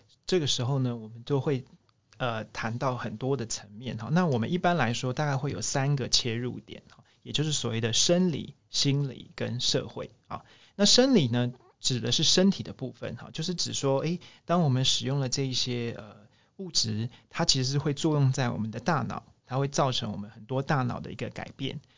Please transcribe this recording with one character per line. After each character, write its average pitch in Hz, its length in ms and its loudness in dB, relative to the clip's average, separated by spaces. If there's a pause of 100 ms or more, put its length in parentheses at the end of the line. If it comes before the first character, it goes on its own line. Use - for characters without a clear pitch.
(260)
这 185 140 4
个 147 80 2
时 - 160 0
候 135 160 2
呢， 123 160 0
我 110 140 -12
们 117 140 -16
都 143 180 0
会， 127 240 0 (500)
呃， 113 300 -4
谈 117 340 -6
到 131 160 0
很 117 220 -6
多 131 180 -2
的 120 100 -4
层 - 260 -8
面 113 260 -8
哈。 110 120 -8
那 180 180 4
我 131 100 2
们 113 120 0
一 175 80 0
般 175 200 2
来 123 160 2
说 127 180 -2
大 151 140 -2
概 143 100 0
会 135 160 -2
有 - 100 -6
三 139 360 0
个 127 100 -4
切 - 280 2
入 120 260 -6
点 - 280 -18
哈， - 140 -20 (180)
也 123 120 -8
就 139 100 2
是 156 80 0
所 123 200 -2
谓 113 100 -2
的 113 100 0
生 175 400 4
理、 - 240 -6 (140)
心 139 400 2
理 - 260 -14
跟 113 240 -4
社 - 300 0
会 - 220 -10 (160)
啊。 - 180 -10 (320)
那 202 80 4
生 254 300 8
理 151 120 6
呢， 123 240 0 (300)
指 127 180 0
的 120 140 -2
是 - 100 2
身 185 260 6
体 147 140 0
的 - 80 -10
部 123 220 -10
分 113 240 -10
哈， - 160 -16
就 160 100 -6
是 180 120 -4
指 117 180 -4
说， 135 260 2
诶， 170 220 -2 (240)
当 175 160 2
我 156 80 4
们 131 160 2
使 - 200 2
用 135 140 0
了 135 80 0
这 135 180 -2
一 131 60 -4
些， 120 460 -2
呃， 104 180 -16 (420)
物 185 140 -10
质， 113 380 0 (200)
它 - 140 -2
其 139 180 2
实 127 120 -2
是 143 40 0
会 143 160 0
作 151 200 2
用 139 180 6
在 131 180 0
我 - 80 -4
们 107 140 -4
的 113 80 -8
大 147 220 0
脑， 104 220 -6 (220)
它 127 120 -6
会 139 100 0
造 143 240 0
成 110 220 -4
我 92 40 -8
们 101 120 -10
很 110 160 -20
多 131 160 -2
大 139 220 0
脑 101 180 -2
的 - 100 -10
一 - 40 -12
个 - 140 -6
改 - 280 -12
变。 - 240 -8 (160)